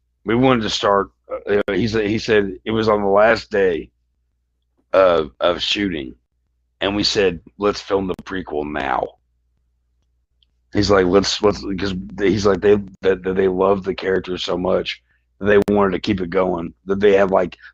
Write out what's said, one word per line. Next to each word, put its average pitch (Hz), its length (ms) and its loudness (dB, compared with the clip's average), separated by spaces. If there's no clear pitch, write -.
we 107 120 -2
wanted 127 260 4
to 104 80 -4
start." 101 400 0
Uh, 101 140 2
he 95 140 0
said, 107 180 -2
he 104 140 -2
said 101 440 0
it 107 80 -8
was 110 160 0
on 104 140 2
the 101 60 -2
last 107 420 2
day 90 400 0
of, 87 460 2
of 85 240 0
shooting, 80 500 -4
and 98 160 -2
we 104 80 -2
said, 92 360 0
"Let's 101 240 -2
film 98 240 -2
the 90 80 -4
prequel 76 480 -8
now." 69 440 -4
He's 101 180 0
like, 95 160 4
"Let's, 95 340 2
let's," 104 200 0
'cause 98 160 -4
he's 101 260 0
like, 98 160 2
they, 104 140 4
that, 92 220 0
that 92 120 -4
they 95 120 2
loved 95 360 2
the 92 120 -4
characters 92 480 -4
so 90 160 -4
much 90 420 -2
that 98 60 -8
they 104 60 2
wanted 101 200 2
to 85 60 -4
keep 98 220 -2
it 87 80 -6
going, 87 440 -2
that 98 140 -4
they 101 140 6
had, 98 180 4
like, 92 260 0